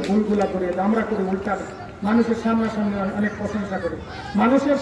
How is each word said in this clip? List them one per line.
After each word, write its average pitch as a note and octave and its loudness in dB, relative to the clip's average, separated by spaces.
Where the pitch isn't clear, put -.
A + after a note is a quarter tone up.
ভুলগুলা G#3 2
করিয়ে F3+ -2
দাও। F#3 0
আমরা A3 4
করি G3+ -2
উল্টা, F#3+ -2
মানুষের A3+ 4
সামনাসামনি G#3+ 0
অনে-, G3+ -2
অনেক G#3 0
প্রশংসা G3 -4
করি। E3 -4
মানুষের C#4 4